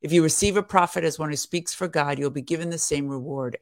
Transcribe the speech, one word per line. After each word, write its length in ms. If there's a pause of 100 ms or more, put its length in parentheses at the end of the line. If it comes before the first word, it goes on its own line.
If 120
you 100
receive 320
a 80
prophet 400
as 160
one 100
who 60
speaks 380
for 140
God, 320
you'll 100
be 140
given 260
the 80
same 320
reward 520